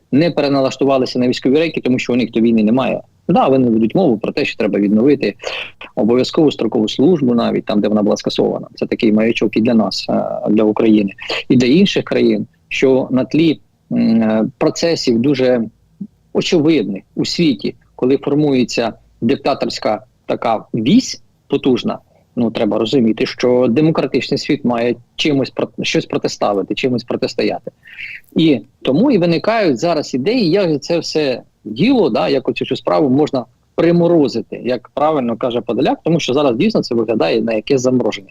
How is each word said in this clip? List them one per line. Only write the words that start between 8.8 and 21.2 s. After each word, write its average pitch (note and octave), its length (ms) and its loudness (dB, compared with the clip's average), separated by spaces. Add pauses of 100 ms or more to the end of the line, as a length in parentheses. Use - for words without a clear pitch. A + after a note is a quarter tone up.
такий A2 260 0
маячок A2 460 0
і A2+ 40 2
для A#2+ 120 2
нас, G2+ 360 -2
е, G#2+ 140 -2 (260)
для A2 140 2
України, G#2+ 480 2 (380)
і C#3 60 4
для B2+ 120 4
інших D#3 360 2
країн, A#2 440 0 (200)
що C3 440 2
на B2+ 140 0
тлі, D#3 340 0 (320)
м, A#2 300 2
е, A2 240 0 (120)
процесів D#3 600 0
дуже B2+ 440 2 (680)
очевидних D#3 720 0 (120)
у D3+ 100 -2
світі, - 500 -2 (200)
коли C3 220 2
формується C3+ 760 0 (280)
диктаторська A#2 840 -2 (220)
така A2 480 -2
вісь C#3 480 2 (260)